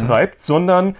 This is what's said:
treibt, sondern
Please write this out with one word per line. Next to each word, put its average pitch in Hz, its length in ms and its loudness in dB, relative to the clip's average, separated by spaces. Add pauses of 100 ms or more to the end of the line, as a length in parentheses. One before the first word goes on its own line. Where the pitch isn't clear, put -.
treibt, 120 340 0
sondern 180 580 0